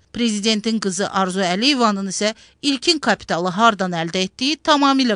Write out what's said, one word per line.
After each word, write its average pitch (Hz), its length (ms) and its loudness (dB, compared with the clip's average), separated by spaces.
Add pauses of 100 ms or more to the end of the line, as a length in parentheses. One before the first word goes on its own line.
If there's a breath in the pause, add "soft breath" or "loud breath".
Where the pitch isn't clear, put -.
(120)
Prezidentin 220 680 0
qızı 190 240 -2
Arzu 190 400 -2
Əliyevanın 208 640 0
isə 208 220 -2 (340 soft breath)
ilkin 285 320 0
kapitalı 185 560 -2
hardan 196 400 2
əldə 170 320 -2
etdiyi 277 320 -2
tamamilə 277 580 2